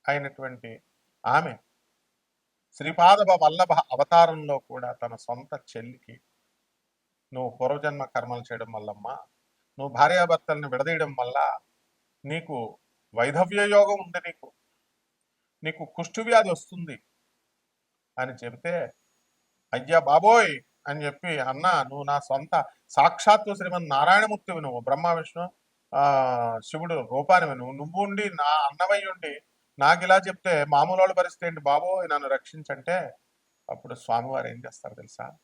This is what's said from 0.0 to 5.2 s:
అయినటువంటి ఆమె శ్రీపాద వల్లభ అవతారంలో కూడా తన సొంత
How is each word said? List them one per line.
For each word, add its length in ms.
అయినటువంటి 720
ఆమె 300
శ్రీపాద 440
వల్లభ 300
అవతారంలో 840
కూడా 340
తన 240
సొంత 440